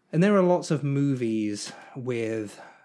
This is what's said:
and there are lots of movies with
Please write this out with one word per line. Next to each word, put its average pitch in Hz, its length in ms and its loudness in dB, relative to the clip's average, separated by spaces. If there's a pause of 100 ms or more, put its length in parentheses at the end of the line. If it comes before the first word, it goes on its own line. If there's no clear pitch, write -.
(120)
and 165 100 2
there 208 140 4
are 190 60 6
lots 175 300 2
of 143 120 0
movies 123 880 -2 (240)
with 113 680 -6 (240)